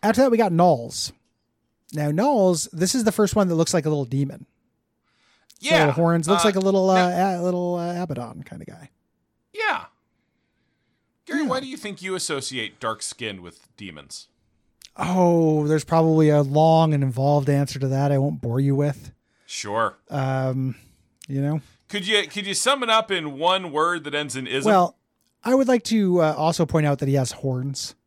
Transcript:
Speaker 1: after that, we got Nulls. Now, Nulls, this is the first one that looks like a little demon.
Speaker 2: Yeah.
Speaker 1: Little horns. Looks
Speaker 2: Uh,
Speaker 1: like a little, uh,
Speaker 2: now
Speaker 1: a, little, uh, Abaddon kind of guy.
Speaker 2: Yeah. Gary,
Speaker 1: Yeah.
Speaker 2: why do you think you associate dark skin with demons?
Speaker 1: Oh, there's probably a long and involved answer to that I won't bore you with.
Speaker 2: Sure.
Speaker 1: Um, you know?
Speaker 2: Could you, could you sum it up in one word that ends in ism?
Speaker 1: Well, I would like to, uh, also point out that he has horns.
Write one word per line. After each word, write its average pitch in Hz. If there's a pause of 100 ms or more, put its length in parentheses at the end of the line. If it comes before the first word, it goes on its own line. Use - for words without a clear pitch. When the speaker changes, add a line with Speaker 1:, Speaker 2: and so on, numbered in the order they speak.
Speaker 1:
after 220
that, 262
we 233
got 214
Nulls. 165 (800)
Now, 147
Nulls, 190
this 180
is 254
the 208
first 214
one 202
that 170
looks 160
like 160
a 156
little 147
demon. 135 (1120)
Speaker 2:
Yeah. 302
Speaker 1:
Little 147
horns. 170
Looks -
Speaker 2:
Uh, 220
Speaker 1:
like 196
a 190
little, 190
uh, 185
Speaker 2:
now 180
Speaker 1:
a, -
little, 180
uh, 175
Abaddon 135
kind -
of 151
guy. - (640)
Speaker 2:
Yeah. 415 (1400)
Gary, 277
Speaker 1:
Yeah. 294
Speaker 2:
why 254
do 262
you 254
think 190
you 185
associate 131
dark 113
skin 101
with - (100)
demons? 76 (720)
Speaker 1:
Oh, 165
there's 151
probably 160
a 147
long 156
and 143
involved 135
answer 143
to 135
that 139
I 139
won't 143
bore 120
you 139
with. 143 (340)
Speaker 2:
Sure. 107 (120)
Speaker 1:
Um, 131 (520)
you 139
know? 147 (260)
Speaker 2:
Could 202
you, 208
could 196
you 196
sum 254
it 233
up 220
in 151
one 180
word 160
that 143
ends 147
in 131
ism? 139
Speaker 1:
Well, 180 (460)
I 240
would 269
like 247
to, 185
uh, 156
also 160
point 151
out 143
that 139
he 135
has 131
horns. 131 (120)